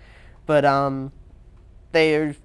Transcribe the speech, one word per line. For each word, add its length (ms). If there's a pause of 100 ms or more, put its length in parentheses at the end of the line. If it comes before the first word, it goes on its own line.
(440)
But, 200
um, 480 (800)
they're 520